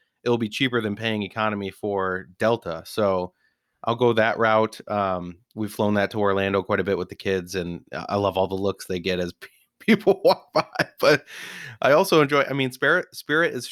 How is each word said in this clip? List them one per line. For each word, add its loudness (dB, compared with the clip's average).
it'll 2
be -4
cheaper 0
than -2
paying -2
economy -4
for -4
Delta. -2
So 0
I'll -2
go 2
that 2
route. 2
Um, -2
we've -6
flown 0
that 2
to -6
Orlando 2
quite 0
a 0
bit 0
with -6
the -12
kids, -4
and -6
I -6
love 0
all 2
the -4
looks -4
they -4
get -2
as -4
<laughs> -20
<laughs> -6
people 4
walk 2
by. 0
But 4
I 4
also 6
enjoy, 2
I -2
mean, 0
Spirit, 0
Spirit 0
is -8